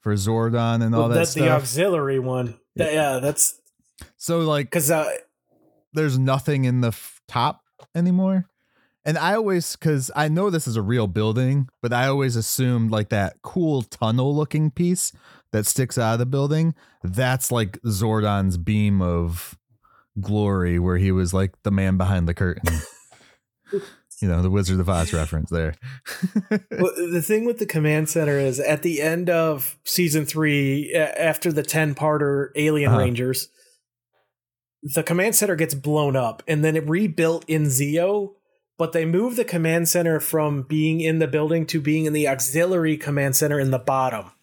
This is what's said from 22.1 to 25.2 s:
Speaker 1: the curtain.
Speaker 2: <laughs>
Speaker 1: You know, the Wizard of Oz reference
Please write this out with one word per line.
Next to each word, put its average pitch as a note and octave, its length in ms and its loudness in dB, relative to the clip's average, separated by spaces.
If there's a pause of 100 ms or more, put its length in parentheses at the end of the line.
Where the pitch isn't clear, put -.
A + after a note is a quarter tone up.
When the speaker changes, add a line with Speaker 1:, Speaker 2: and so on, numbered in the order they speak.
Speaker 1:
the E2+ 60 0
curtain. E2+ 460 -2 (920)
Speaker 2:
<laughs> G3 80 -2 (400)
Speaker 1:
You G#2 60 0
know, F2 160 2
the F#2 80 2
Wizard F#2+ 280 0
of F2+ 80 0
Oz E2+ 260 0
reference D#2 360 -2